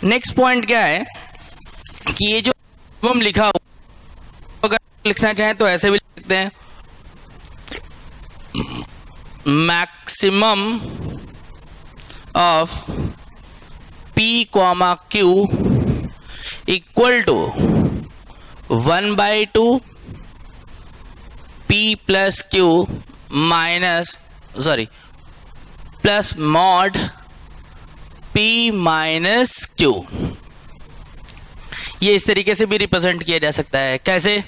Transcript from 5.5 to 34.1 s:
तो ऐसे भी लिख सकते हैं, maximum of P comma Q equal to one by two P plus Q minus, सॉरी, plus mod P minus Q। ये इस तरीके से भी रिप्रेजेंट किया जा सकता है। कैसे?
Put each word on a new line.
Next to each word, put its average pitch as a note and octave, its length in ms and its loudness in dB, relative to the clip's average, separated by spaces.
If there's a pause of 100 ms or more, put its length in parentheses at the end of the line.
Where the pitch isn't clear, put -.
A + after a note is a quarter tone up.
तो G#3+ 120 4
ऐसे F3+ 220 4
भी G3+ 60 4
लिख - 260 -6
सकते F#3+ 140 0
हैं, F#3+ 140 0 (3250)
maximum G3 960 0 (1700)
of E3+ 380 2 (1400)
P A3+ 300 0 (100)
comma F3+ 400 4 (160)
Q G3 340 4 (1200)
equal A#3 600 2
to B2+ 100 4 (1500)
one G3 280 0
by G#3 380 2
two A#3 260 4 (1900)
P G#3+ 260 0 (100)
plus F#3+ 360 2 (100)
Q F#3+ 100 4 (880)
minus, E3+ 680 0 (440)
सॉरी, C3 280 0 (1120)
plus G#3 300 0 (220)
mod F#3 440 4 (1400)
P G#3 100 0 (420)
minus E3 680 2 (280)
Q। D3 120 4 (2000)
ये G3+ 120 4
इस F#3+ 120 2
तरीके G3+ 280 2
से A3 120 2
भी G3+ 100 2
रिप्रेजेंट F3+ 460 2
किया E3 160 0
जा D3+ 120 2
सकता D3 280 -2
है। C3+ 200 0
कैसे? G3 500 2